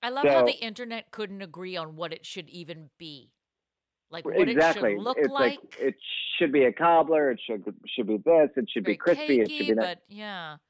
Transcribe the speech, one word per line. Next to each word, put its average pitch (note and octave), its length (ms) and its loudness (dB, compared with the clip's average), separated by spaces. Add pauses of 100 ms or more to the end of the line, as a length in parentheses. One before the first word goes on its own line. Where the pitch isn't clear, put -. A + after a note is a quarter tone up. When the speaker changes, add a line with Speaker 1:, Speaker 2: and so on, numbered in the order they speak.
Speaker 1:
I A#3 80 -4
love C4 180 -2
how C#4 140 6
Speaker 2:
So - 40 6
Speaker 1:
the C#4 180 0
internet A3+ 480 -10
couldn't G3+ 300 -10
agree F3+ 360 -12
on D#3 180 -8
what D#3+ 180 -8
it - 120 -16
should E3 240 -14
even D#3+ 400 -16 (100)
be. D3+ 320 -16 (800)
Like, E3 140 -12
what - 120 -2 (100)
Speaker 2:
Exactly. C3+ 440 2
Speaker 1:
it G2+ 40 -2
should - 80 -6
look A#3+ 140 -2
Speaker 2:
It's C#3 120 2
like, C4 300 0
Speaker 1:
like. - 200 -20
Speaker 2:
it C3+ 160 -2 (420)
should E3 140 0
be C#3 140 6
a A#2+ 60 4
cobbler. D#3 600 4
It A2+ 140 -4
should, G#2 180 -6 (240)
should - 200 -4
be G#2+ 100 0
this. D3+ 380 6
It A#2+ 140 -2
should A2 140 -4
be G2+ 80 0
Speaker 1:
Very G2 60 -2
Speaker 2:
crispy. D3 440 2
It G#2+ 80 2
should - 160 -4
Speaker 1:
cakey, - 40 -4
Speaker 2:
be - 40 4
nice. A3 140 2
Speaker 1:
but F3 200 -8
yeah. G3 500 -12 (120)